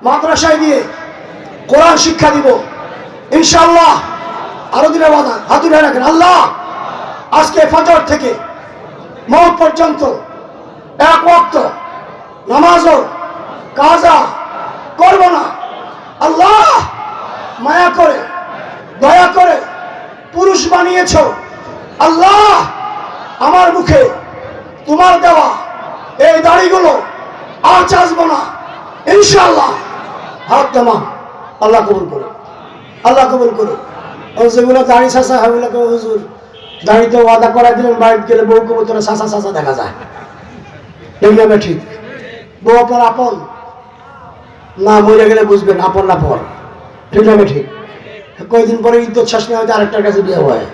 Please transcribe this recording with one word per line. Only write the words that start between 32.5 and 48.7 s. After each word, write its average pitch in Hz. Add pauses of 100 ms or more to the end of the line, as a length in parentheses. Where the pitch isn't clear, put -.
আল্লাহ 262
কবুল 240
করুন। 214 (600)
ও 233
যেগুলো 254
দাড়ি 247
চাচা, 254
সেগুলো 240
কেউ, 240
"হুজুর, 220 (640)
দাড়িতে 226
ওয়াদা 226
করাই 240
দিলেন, 240
বাড়িতে 226
গেলে 220
বউ 220
কবুল 226
তোরা 214
চাচা 214
চাচা 202
দেখা 143
যায়।" 123 (1300)
ঠিক 214
না 214
ঠিক? 170 (840)
বউ 233
আপনার 240
আপন 233 (1400)
না, 208
মরে 214
গেলে 220
বুঝবেন 196
আপন 190
না 185
পর। 135 (760)
ঠিক 208
না 208
ঠিক? 143 (840)
কয়েকদিন 226